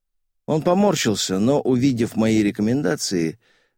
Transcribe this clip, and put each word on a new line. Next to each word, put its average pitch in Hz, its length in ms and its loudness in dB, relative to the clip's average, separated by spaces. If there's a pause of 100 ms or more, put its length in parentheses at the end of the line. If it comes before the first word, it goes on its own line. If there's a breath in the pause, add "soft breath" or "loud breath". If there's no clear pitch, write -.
(480)
Он 151 140 -2
поморщился, 175 800 0
но, 131 220 2
увидев 123 540 0
мои 110 260 2
рекомендации, 104 960 -2 (380)